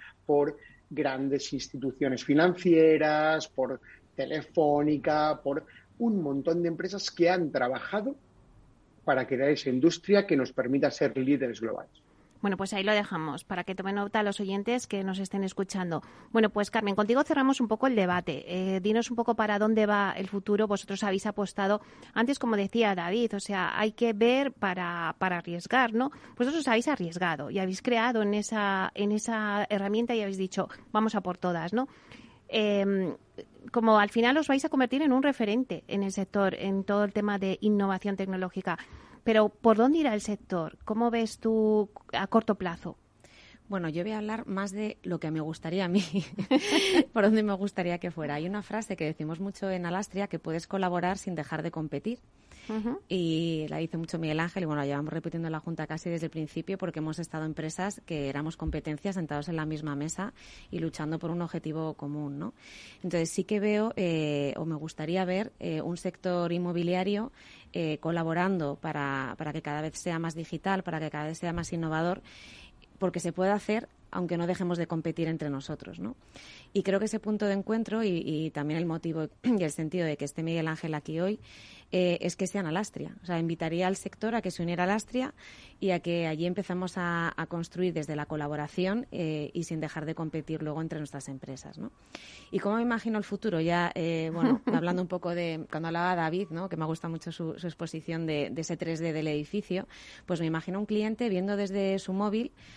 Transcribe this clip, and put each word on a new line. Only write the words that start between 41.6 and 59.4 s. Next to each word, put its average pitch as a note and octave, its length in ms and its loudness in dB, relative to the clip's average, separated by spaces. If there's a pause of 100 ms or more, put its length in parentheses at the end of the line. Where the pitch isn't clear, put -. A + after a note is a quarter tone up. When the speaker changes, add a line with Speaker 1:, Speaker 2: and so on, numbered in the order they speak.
Speaker 2:
a F#3 140 0
corto A3 280 4
plazo? E3+ 400 -6 (720)
Speaker 3:
Bueno, F3+ 220 -2
yo E3 140 -2
voy G#3+ 100 -4
a G#3+ 60 -4
hablar G#3+ 280 -6
más G3 240 -2
de G#3+ 320 -6
lo F3+ 160 -2
que D#3+ 120 -4
me D#3+ 100 -2
gustaría D#3+ 420 -4
a F3 60 0
mí, F#3+ 120 4
<laughs> C#4+ 1080 2
por G#3 140 4
dónde A3 180 6
me G#3 80 0
gustaría F#3 460 -2
que F3 140 -6
fuera. D3 240 -4
Hay D#3 120 -2
una G3+ 160 -4
frase G#3+ 320 -6
que E3+ 80 -4
decimos D#3+ 380 -4
mucho G3 280 -4
en F3+ 160 -2
Alastria, F#3+ 420 -2
que E3 120 -6
puedes E3 280 -4
colaborar F3+ 500 0
sin F3+ 180 -6
dejar D#3 280 -4
de E3 80 -4
competir. D#3 480 -6 (500)
Speaker 2:
Ujú. A3 300 -4 (100)
Speaker 3:
Y E3 600 0
la D3+ 80 -6
dice D#3+ 200 -4
mucho E3 220 -4
Miguel D#3 200 0
Ángel, F3 240 -2
y - 20 -2
bueno, D3 160 0
la C#3 60 -2
llevamos C#3+ 240 -2
repitiendo E3 380 -4
en - 20 -4
la D#3 80 -4
Junta D#3+ 280 -6
casi D#3 220 -6
desde E3+ 180 -2
el D3 40 -8
principio, D#3+ 460 -6
porque E3+ 220 -4
hemos D#3 200 -4
estado D#3+ 260 -6
empresas D#3+ 600 -6
que D3 240 -4
éramos D3 260 -4
competencias D#3+ 600 -2
sentados D3+ 340 -4